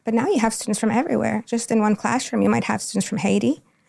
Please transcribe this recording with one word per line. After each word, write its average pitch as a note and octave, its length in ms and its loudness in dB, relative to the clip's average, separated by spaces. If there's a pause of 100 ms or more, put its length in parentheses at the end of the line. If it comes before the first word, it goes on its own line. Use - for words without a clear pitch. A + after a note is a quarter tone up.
but A3+ 80 -4
now A#3 140 0
you F#4+ 140 2
have A3 120 2
students - 280 -4
from A3 100 0
everywhere. A3+ 560 0
Just - 240 -4
in A3+ 100 4
one G#3+ 160 4
classroom, A3+ 460 0
you G3+ 80 4
might - 140 2
have - 180 -2
students - 260 -2
from G#3+ 100 -4
Haiti G#3 440 0 (260)